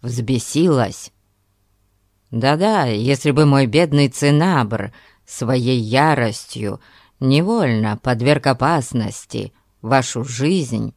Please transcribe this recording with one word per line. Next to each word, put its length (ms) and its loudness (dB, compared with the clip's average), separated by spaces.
взбесилось, 1120 0
да-да, 560 2
если 440 0
бы 140 4
мой 220 4
бедный 420 2
Цинабр 840 0
своей 520 -2
яростью 1000 -2
невольно 760 0
подверг 480 0
опасности 1040 -4
вашу 420 -2
жизнь 720 -2